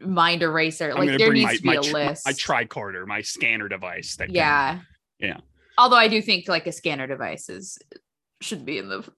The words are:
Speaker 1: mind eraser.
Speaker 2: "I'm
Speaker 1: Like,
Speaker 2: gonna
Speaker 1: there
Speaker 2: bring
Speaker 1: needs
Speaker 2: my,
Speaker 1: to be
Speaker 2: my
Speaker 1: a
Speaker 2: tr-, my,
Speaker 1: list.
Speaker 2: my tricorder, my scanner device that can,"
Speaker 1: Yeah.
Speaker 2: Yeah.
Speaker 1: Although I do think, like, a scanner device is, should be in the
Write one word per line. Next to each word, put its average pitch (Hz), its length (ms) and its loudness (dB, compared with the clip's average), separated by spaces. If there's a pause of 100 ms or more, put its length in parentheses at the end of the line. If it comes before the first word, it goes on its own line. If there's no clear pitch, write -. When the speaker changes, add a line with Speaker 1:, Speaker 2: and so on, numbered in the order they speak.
Speaker 1:
mind 175 420 2
eraser. 160 480 0
Speaker 2:
"I'm - 80 -2
Speaker 1:
Like, 147 80 2
Speaker 2:
gonna 139 120 2
Speaker 1:
there 220 100 6
Speaker 2:
bring - 180 4
Speaker 1:
needs - 0 -
Speaker 2:
my, - 100 2
Speaker 1:
to - 60 -4
be - 60 2
Speaker 2:
my - 60 4
Speaker 1:
a 143 80 2
Speaker 2:
tr-, 147 100 -2
my, 147 160 0
Speaker 1:
list. 147 180 -6
Speaker 2:
my 139 60 0
tricorder, 113 760 -4
my 104 160 -4
scanner 110 460 -4
device 92 480 -10
that 180 100 -6
can," 185 80 -4
Speaker 1:
Yeah. 147 460 2 (400)
Speaker 2:
Yeah. - 180 -6 (380)
Speaker 1:
Although 247 200 8
I 226 120 8
do 220 120 2
think, 202 280 -2
like, 165 180 -2
a 170 60 -4
scanner 139 340 -4
device 131 420 -8
is, - 300 -14 (600)
should 151 260 -10
be 117 120 -6
in 95 100 -10
the 95 300 -8